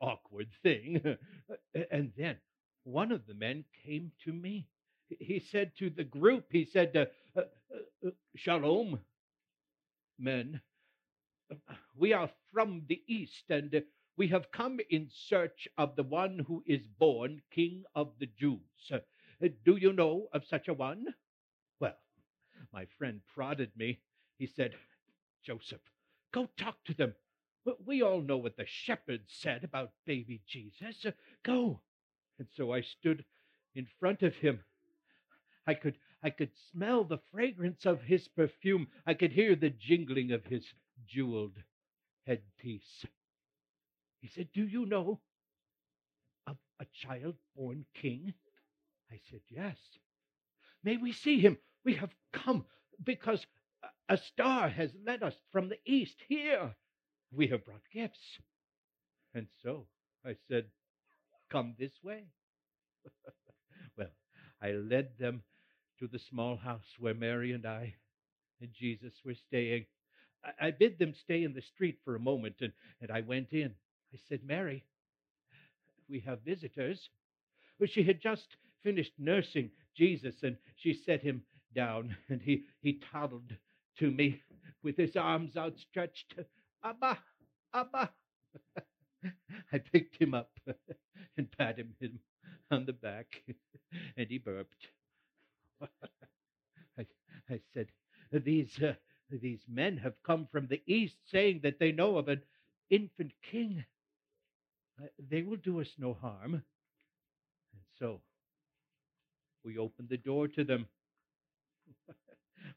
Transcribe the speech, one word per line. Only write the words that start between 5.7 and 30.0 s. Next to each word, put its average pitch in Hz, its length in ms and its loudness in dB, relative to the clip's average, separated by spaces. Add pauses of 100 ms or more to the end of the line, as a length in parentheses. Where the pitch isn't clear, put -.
to 190 120 -2
the 156 140 -6
group, 165 480 6
he 160 140 4
said, 175 300 4
uh, 147 100 8 (340)
uh, 175 40 0 (640)
uh, 180 60 -2 (240)
"Shalom, 170 640 2 (1200)
men. 131 440 -4 (1300)
We 190 180 6
are 175 160 2 (220)
from 190 360 0
the 165 200 -2
east, 220 420 -6
and, 147 260 0
uh, 147 60 6 (360)
we 190 120 4
have 180 220 2
come 247 280 -4 (100)
in 156 200 0
search - 580 0 (100)
of 143 180 2
the 143 80 0
one 180 360 0
who 160 260 -4
is 127 220 2
born 139 540 4 (100)
King 175 320 0 (120)
of 143 240 -4
the 135 80 -6
Jews. 117 640 -4
Uh, 127 80 -2 (640)
do 185 140 10
you 190 160 6
know 180 400 2
of 151 120 0
such - 220 -2
a 175 60 0
one?" 147 400 -4 (640)
Well, 120 180 -2 (760)
my 95 140 -12
friend 110 420 -8
prodded 135 480 -6
me. 113 260 -4 (360)
He 131 100 -6
said, 123 280 -4 (680)
"Joseph, 117 380 -12 (500)
go 254 160 -2 (100)
talk - 280 -8
to 165 80 -6
them. 127 220 0 (500)
W-, 240 200 -2
we 262 160 2
all 190 200 4
know 139 160 0
what 117 200 -4
the 110 80 -6
shepherds - 680 -6
said 131 300 -4
about 135 300 -6 (120)